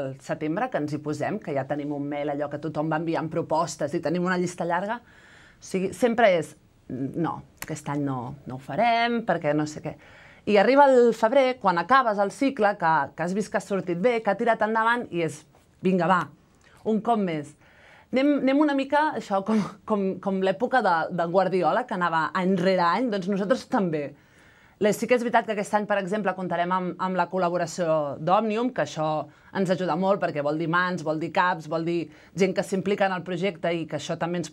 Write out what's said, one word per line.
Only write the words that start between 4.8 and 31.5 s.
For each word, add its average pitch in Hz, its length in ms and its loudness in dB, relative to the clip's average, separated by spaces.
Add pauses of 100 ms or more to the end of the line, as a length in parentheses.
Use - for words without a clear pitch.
o - 720 -20
sigui, 185 260 -2
sempre 233 440 4
és, - 160 -6 (340)
no, 135 480 -4 (260)
aquest 151 300 -10
any 143 100 -2
no, 135 160 -4 (300)
no 131 80 -10
ho 135 60 -16
farem, 233 640 0
perquè 165 280 0
no 151 140 0
sé - 160 -14
què. 151 80 -8 (560)
I 208 80 6
arriba 269 320 8
el 240 240 8
febrer, 254 480 2
quan 180 160 4
acabes 214 400 4
el 196 160 2
cicle, 240 480 2
que, 165 120 4 (220)
que 160 80 -4
has 180 140 -2
vist - 160 -4
que 214 80 0
has - 80 -12
sortit 180 320 -2
bé, 240 240 2
que 202 80 2
ha 196 60 -6
tirat 226 260 2
endavant, 226 480 0
i 170 140 0
és, 139 160 -8 (420)
vinga, 180 240 2
va, 180 140 4 (680)
un 220 160 2
cop 233 160 2
més. 156 300 -4 (580)
Anem, 277 300 2
anem 269 240 2
una 285 100 2
mica, 285 460 0
això, 196 260 -2
com, 220 140 2 (260)
com, 202 200 0 (180)
com 196 180 -2
l'època 196 400 0
de, 185 140 2 (180)
de 170 160 -2
Guardiola, 180 560 2
que - 80 -8
anava 165 400 0
any 185 240 2
rere 180 240 2
any, 196 300 2
doncs 190 180 -4
nosaltres 208 400 0
també. 160 380 -2 (720)
Le-, 208 140 4
sí 233 100 -6
que 240 80 4
és 240 80 2
veritat 233 240 2
que 226 80 -4
aquest 202 240 -4
any, 208 80 -2
per 208 160 0
exemple, 190 320 -2
comptarem 175 400 -2
amb, 180 220 -2 (100)
amb 185 140 -2
la 175 100 0
col·laboració 170 880 -2
d'Òmnium, 214 560 0
que 151 140 -2
això 156 220 -4 (500)
ens 185 160 0
ajuda 165 240 -2
molt, 190 240 0
perquè 147 220 -2
vol 151 120 0
dir 165 140 -2
mans, 180 340 0
vol 156 160 -2
dir 165 140 -4
caps, 180 340 0